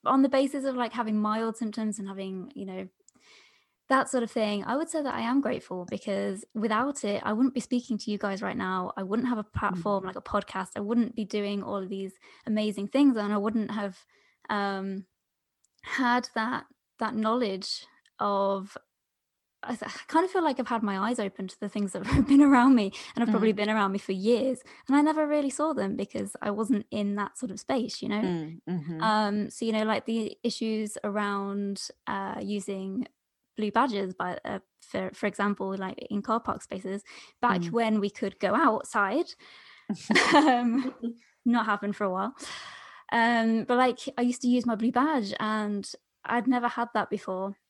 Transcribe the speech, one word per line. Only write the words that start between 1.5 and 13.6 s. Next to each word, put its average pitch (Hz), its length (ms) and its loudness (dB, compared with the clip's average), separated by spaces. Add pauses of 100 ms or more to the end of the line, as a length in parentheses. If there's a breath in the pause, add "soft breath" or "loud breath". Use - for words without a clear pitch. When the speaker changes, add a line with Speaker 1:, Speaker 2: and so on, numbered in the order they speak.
Speaker 1:
symptoms 214 420 -4
and 196 80 -8
having, 190 480 -8
you 190 100 -8
know, 190 220 -10 (1000 soft breath)
that 262 180 4
sort 254 140 0
of 226 80 -2
thing, 208 360 0
I 240 100 -2
would 320 120 -2
say 320 140 -4
that 277 140 -2
I 226 60 -4
am 247 200 2
grateful, 185 480 -4
because 196 640 -4
without 220 500 0
it, 202 220 -2
I 214 80 0
wouldn't 262 220 4
be 254 40 2
speaking 240 380 -2
to - 140 -6
you 202 80 -2
guys 202 240 -2
right 196 120 -4
now. 185 400 -2
I 196 80 -6
wouldn't 220 240 0
have 233 120 0
a 208 40 -6
Speaker 2:
Mm. - 100 -14
Speaker 1:
platform 190 520 -2
like 190 100 -6
a - 60 -8
podcast. 196 540 -4
I 208 60 -4
wouldn't 226 340 0
be 214 100 -4
doing 202 380 -4
all 202 140 -4
of 190 120 -6
these 190 240 -8 (320 loud breath)
amazing 214 440 -2
things, 269 280 6
and 208 160 0
I 208 40 2
wouldn't 208 340 0